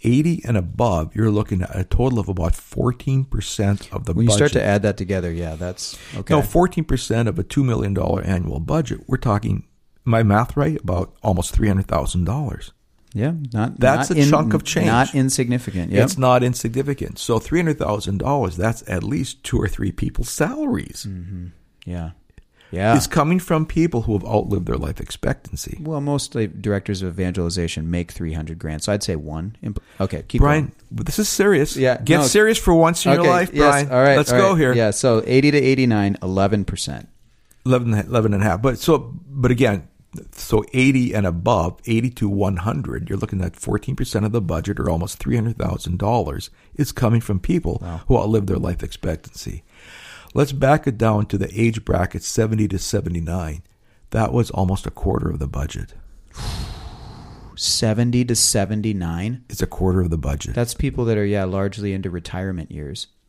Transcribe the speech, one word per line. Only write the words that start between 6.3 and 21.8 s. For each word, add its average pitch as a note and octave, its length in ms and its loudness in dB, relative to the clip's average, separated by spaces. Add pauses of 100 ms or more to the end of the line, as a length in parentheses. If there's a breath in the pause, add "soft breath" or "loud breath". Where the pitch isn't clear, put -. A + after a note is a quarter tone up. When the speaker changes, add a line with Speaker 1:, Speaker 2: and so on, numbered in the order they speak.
Speaker 1:
Now, D3 60 6
fourteen E3+ 440 2
percent A#2 440 0
of - 100 -4
a G2 40 -2
two - 200 0
million A#2 300 0
dollar F2+ 300 0
annual F#2 360 -2
budget, D#3 480 -2
we're B2+ 120 -2
talking, G#2 480 -2 (400)
my A2+ 160 4
math G#2+ 340 2
right, D3 240 0
about F2+ 420 -4
almost F2+ 320 0
three G#2+ 140 4
hundred F#2+ 180 2
thousand E2+ 380 0
dollars. B2 480 -4 (440)
Speaker 2:
Yeah, C3+ 180 0 (180)
not, A2 260 -2
Speaker 1:
That's C3 320 2
Speaker 2:
not E3 80 2
Speaker 1:
a C#3+ 40 8
Speaker 2:
in-, C#3+ 80 6
Speaker 1:
chunk B2 240 4
of - 100 0
change. A2 220 0
Speaker 2:
not A#2+ 280 2
insignificant, B2 760 0
yep. G2+ 120 4
Speaker 1:
It's C3+ 140 -2
not B2+ 240 4
insignificant. B2 760 -2
So A#2 200 0
three D3+ 220 0
hundred D#3+ 180 0
thousand G2+ 400 -2
dollars, A#2 380 -2
that's A2 320 -2
at F#2 160 -2
least B2 400 -6
two A#2+ 160 0
or G2 80 0
three - 240 -4
people's - 380 -4
salaries. C4 800 -4
Speaker 2:
Mm-hmm. F2+ 400 -10 (360)